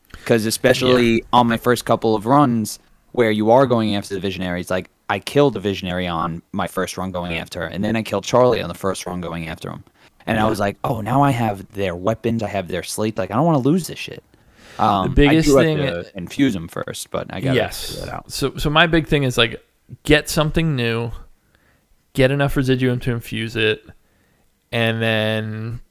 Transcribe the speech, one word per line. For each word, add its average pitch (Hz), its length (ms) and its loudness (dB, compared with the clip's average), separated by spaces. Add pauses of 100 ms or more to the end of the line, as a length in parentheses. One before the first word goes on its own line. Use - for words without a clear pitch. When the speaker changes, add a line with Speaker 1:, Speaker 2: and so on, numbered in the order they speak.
(240)
Speaker 1:
'Cause 113 220 4
especially 120 720 4
Speaker 2:
Yeah. - 40 0 (120)
Speaker 1:
on 120 160 6
my 117 80 2
first 120 280 0
couple 113 300 2
of 101 120 -2
runs 120 520 2 (340)
where 117 200 4
you 107 180 2
are 135 160 8
going 110 300 2
after 101 180 -6
the 95 60 -4
Visionary, 90 400 -4
it's 87 100 -8
like, 92 200 -4 (200)
I 104 80 -2
killed 143 360 2
the 104 60 -8
Visionary 92 460 -2
on 85 360 -4 (100)
my 95 160 -4
first - 300 -6
run 95 120 -6
going 87 280 -6
after 82 240 -10
her, 82 40 -6
and 85 160 -6
then 110 140 -2
I 113 60 -2
killed 101 220 -4
Charlie 123 380 4
on 87 60 -8
the 87 60 -8
first 95 320 -6
run 90 140 -8
going 82 280 -8
after 78 220 -10
him. - 120 -14 (440)
And 110 120 -2
I 107 40 0
Speaker 2:
Yeah. 107 80 2
Speaker 1:
was 104 100 -2
like, 101 240 -2
"Oh, 135 160 -2
now 120 220 0
I 143 80 4
have 110 420 -2
their 95 240 -4
weapons, 113 460 -4
I 104 60 -4
have 95 200 -6
their 87 140 -6
slate. 107 360 -4
Like, 95 120 -6
I 98 40 -6
don't 139 120 2
wanna 160 120 4
lose 151 280 2
this - 120 -12
shit." - 240 -14 (560)
Um, 101 300 2
Speaker 2:
The 131 60 -4
biggest 147 340 4
Speaker 1:
I - 20 6
do 139 60 8
have 135 100 6
Speaker 2:
thing 156 120 0
Speaker 1:
to 87 380 -6
infuse 110 380 -2
'em 87 140 -8
first, - 420 -10
but - 200 -6
I - 100 -10
gotta - 160 0
Speaker 2:
Yes. - 340 -4
Speaker 1:
figure - 160 -10
that 87 80 -10
out. - 160 -14
Speaker 2:
So, - 280 -4
so 160 120 -2
my 160 160 4
big 160 220 0
thing 143 160 2
is, 127 140 -2
like, 117 220 0 (420)
get 147 260 2
something 156 480 0
new, 117 340 -2 (1040)
get 131 180 4
enough 139 260 0
residuum 127 440 2
to 127 120 -2
infuse 113 440 -6
it, 110 280 0 (880)
and 113 280 0
then 110 800 -2 (100)